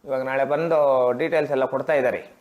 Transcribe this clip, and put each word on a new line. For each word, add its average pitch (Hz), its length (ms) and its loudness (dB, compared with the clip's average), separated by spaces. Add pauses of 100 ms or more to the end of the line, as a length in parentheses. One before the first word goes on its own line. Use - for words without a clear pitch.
ಇವಾಗ 131 180 -4
ನಾಳೆ 135 220 -2
ಬಂದು 143 680 2
ಡೀಟೇಲ್ಸ್ 147 400 -2
ಎಲ್ಲ 131 120 0
ಕೊಡ್ತಾ 135 280 -4
ಇದ್ದಾರೆ. 120 340 0 (140)